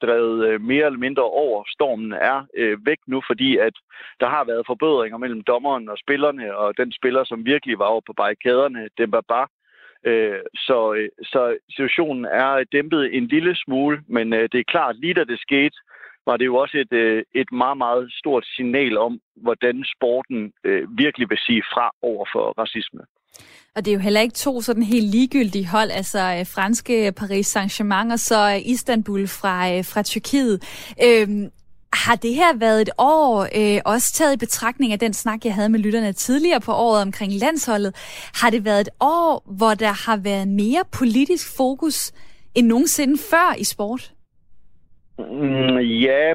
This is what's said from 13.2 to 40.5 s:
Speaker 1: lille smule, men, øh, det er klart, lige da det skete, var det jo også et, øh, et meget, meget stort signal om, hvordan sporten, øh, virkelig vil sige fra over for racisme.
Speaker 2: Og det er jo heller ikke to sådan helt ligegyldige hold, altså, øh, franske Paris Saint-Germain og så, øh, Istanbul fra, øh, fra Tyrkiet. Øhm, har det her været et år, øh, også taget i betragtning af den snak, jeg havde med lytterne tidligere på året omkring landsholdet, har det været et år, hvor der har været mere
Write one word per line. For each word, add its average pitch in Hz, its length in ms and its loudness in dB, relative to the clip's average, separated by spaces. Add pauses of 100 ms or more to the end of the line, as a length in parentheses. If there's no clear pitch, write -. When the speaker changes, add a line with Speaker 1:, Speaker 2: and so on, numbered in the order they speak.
Speaker 1:
lille 160 300 0
smule, 143 520 -2
men, 113 240 0
øh, 113 200 2
det 127 80 2
er - 120 -6
klart, 127 280 0
lige 170 140 -2
da 170 100 2
det 120 160 -6
skete, 139 360 0 (500)
var 123 100 0
det 123 100 0
jo 127 100 0
også 139 220 0
et, 127 140 -2
øh, 113 300 2 (120)
et 127 180 -2
meget, 127 260 -2
meget 123 340 -2
stort 135 340 -2
signal 123 520 0
om, 117 220 -2 (160)
hvordan 120 480 -2 (120)
sporten, 120 560 -2 (120)
øh, 98 340 -2
virkelig 127 320 0
vil 104 80 0
sige 117 240 0 (100)
fra 120 180 0 (120)
over 110 300 -4
for 107 260 -2
racisme. 110 420 -8 (760)
Speaker 2:
Og 214 80 -6
det 208 60 -2
er 202 40 4
jo 196 60 0
heller 208 200 2
ikke 233 140 0
to 254 260 -4
sådan 226 220 0
helt 214 280 2
ligegyldige 214 580 2
hold, 214 220 0
altså, 190 280 -4
øh, 185 360 -2
franske 214 640 0
Paris 196 400 -2
Saint-Germain 202 560 0
og 233 60 -2
så, 220 220 2 (140)
øh, 202 180 -4
Istanbul 214 540 0
fra, 190 280 -4 (180)
øh, 180 120 0
fra - 180 -4
Tyrkiet. 226 540 0 (500)
Øhm, 208 440 4 (420)
har - 240 0
det 233 180 -4
her 320 240 4
været 220 240 4
et 208 160 0
år, 277 420 4 (180)
øh, 208 220 4 (120)
også 240 200 0
taget 294 220 2
i 240 120 -2
betragtning 240 460 -2
af 208 60 -2
den 226 140 0
snak, 220 320 -6
jeg 214 100 0
havde 208 140 2
med 220 120 4
lytterne 208 320 0
tidligere 294 480 2
på 226 120 -4
året 220 300 4
omkring 196 300 -4
landsholdet, 208 600 0 (480)
har 240 100 6
det 214 140 0
været 202 160 4
et 202 200 -4
år, 302 580 2
hvor 220 160 4
der 208 200 0 (120)
har 220 180 2
været 196 240 0
mere 214 360 2 (140)